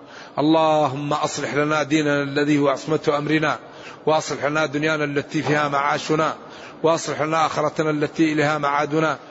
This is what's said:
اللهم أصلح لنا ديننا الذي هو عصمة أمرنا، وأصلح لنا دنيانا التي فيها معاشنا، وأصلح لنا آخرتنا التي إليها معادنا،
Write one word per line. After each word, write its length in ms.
اللهم 720
أصلح 420
لنا 280
ديننا 400
الذي 360
هو 100
عصمة 500
أمرنا، 400
وأصلح 380
لنا 220
دنيانا 380
التي 380
فيها 260
معاشنا، 640
وأصلح 400
لنا 240
آخرتنا 440
التي 420
إليها 260
معادنا، 600